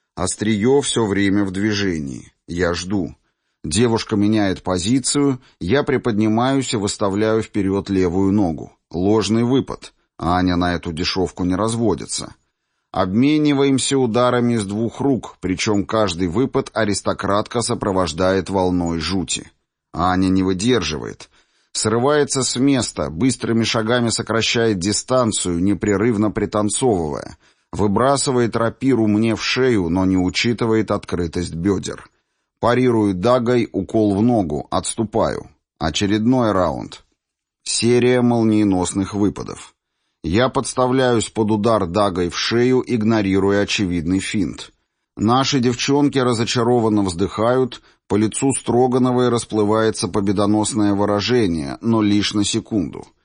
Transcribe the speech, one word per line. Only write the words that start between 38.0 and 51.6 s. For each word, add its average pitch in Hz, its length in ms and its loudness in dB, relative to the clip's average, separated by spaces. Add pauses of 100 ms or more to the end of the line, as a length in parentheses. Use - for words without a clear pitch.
молниеносных 107 920 2
выпадов. 64 600 -4 (500)
Я 107 240 2
подставляюсь 127 840 0
под 107 200 0
удар 107 360 2
дагой 90 420 0
в 80 100 -8
шею, 120 480 2
игнорируя 101 760 2
очевидный 90 580 -2
финт. - 520 -6 (440)
Наши 127 420 2
девчонки 135 600 0
разочарованно 117 840 2
вздыхают, 107 800 0 (260)
по 98 60 -2
лицу 110 380 0
Строгановой 123 800 2
расплывается 110 760 0
победоносное 104 880 0
выражение, 101 880 0